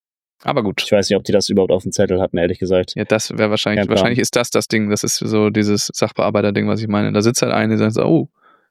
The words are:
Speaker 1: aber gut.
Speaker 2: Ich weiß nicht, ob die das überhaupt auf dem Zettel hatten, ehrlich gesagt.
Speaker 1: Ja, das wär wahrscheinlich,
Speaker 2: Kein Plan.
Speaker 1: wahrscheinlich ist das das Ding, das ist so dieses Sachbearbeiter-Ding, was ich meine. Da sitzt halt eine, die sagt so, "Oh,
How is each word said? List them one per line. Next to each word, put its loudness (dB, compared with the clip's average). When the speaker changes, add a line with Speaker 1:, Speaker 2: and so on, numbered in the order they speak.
Speaker 1:
aber 0
gut. -4
Speaker 2:
Ich -4
weiß 2
nicht, 4
ob 0
die -4
das 2
überhaupt 2
auf 2
dem -6
Zettel 0
hatten, -2
ehrlich -2
gesagt. 0
Speaker 1:
Ja, -4
das -2
wär 0
wahrscheinlich, 0
Speaker 2:
Kein 0
Plan. 0
Speaker 1:
wahrscheinlich 0
ist -4
das 0
das 0
Ding, 0
das -2
ist -4
so 0
dieses 0
Sachbearbeiter-Ding, 0
was -2
ich -6
meine. 0
Da 2
sitzt 0
halt 0
eine, 2
die 0
sagt 2
so, 0
"Oh, 2